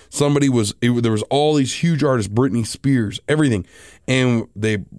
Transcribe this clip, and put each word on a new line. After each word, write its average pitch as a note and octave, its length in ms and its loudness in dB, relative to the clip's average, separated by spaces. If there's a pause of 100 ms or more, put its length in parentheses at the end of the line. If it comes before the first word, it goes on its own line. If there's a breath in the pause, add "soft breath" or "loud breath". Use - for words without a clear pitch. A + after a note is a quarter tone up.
(100)
Somebody C#3+ 400 2
was, A2+ 320 0
it, A#2+ 200 0
there A#2 100 2
was G#2+ 120 -2
all D3+ 300 0
these C3+ 280 -2
huge D#3+ 220 0
artists, A#2+ 280 0
Britney A#2 340 0
Spears, B2 600 -2
everything. C#3 400 0 (400 loud breath)
And B2+ 480 0
they, G#2+ 300 -4 (140)